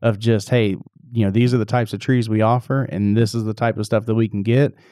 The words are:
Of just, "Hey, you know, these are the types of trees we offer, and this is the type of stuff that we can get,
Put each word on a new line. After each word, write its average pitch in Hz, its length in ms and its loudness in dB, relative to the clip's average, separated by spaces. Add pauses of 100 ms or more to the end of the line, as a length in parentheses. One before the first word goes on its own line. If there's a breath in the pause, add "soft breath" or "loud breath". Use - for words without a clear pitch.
Of 107 160 0
just, 110 300 0
"Hey, 107 260 2 (380)
you 117 120 2
know, 98 60 2
these 120 240 2
are - 20 4
the 110 80 0
types 117 260 -2
of 101 80 -8
trees 120 300 0
we 110 120 0
offer, 123 420 0
and 101 340 0
this 113 160 2
is 117 120 -4
the 110 100 -4
type 113 240 -2
of 107 80 -4
stuff 110 180 0
that 113 100 -2
we 113 120 2
can 101 160 -6
get, 123 320 2 (160 soft breath)